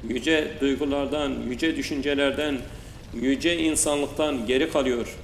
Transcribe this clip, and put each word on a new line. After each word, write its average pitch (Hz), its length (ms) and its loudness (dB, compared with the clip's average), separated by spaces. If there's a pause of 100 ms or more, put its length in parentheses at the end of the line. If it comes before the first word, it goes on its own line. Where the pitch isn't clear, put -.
yüce 151 520 2
duygulardan, 139 680 0
yüce 123 460 0
düşüncelerden, 143 800 0 (560)
yüce 135 440 2
insanlıktan 147 880 0
geri 135 240 2
kalıyor. 127 540 0